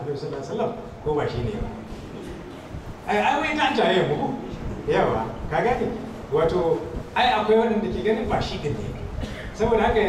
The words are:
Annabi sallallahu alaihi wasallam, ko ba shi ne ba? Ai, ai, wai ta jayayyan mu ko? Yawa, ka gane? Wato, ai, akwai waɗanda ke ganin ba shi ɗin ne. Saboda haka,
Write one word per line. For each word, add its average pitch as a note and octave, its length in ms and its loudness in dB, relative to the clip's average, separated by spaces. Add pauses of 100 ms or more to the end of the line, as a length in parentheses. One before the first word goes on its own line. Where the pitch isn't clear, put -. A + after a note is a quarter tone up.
Annabi C#3 120 -4
sallallahu C#3 260 -6
alaihi - 100 -8
wasallam, - 180 0 (320)
ko D3 140 0
ba D3 100 0
shi - 160 -2
ne G#2+ 140 -2
ba? - 120 -4 (1400)
Ai, G#3 80 2
ai, G#3 240 4
wai D4+ 160 -2
ta C4+ 160 2
jayayyan F#3 360 4
mu D3 60 2
ko? C#4 120 -2 (600)
Yawa, - 380 2 (240)
ka D#3+ 160 2
gane? A#3 220 2 (440)
Wato, E3 480 4 (360)
ai, A#3+ 180 6
akwai G#3+ 240 6
waɗanda G#3 340 4
ke - 120 -2
ganin G#3+ 260 2
ba - 120 2
shi - 180 -4
ɗin D3 180 -2
ne. - 120 -6 (640)
Saboda A3 300 4
haka, D3+ 260 4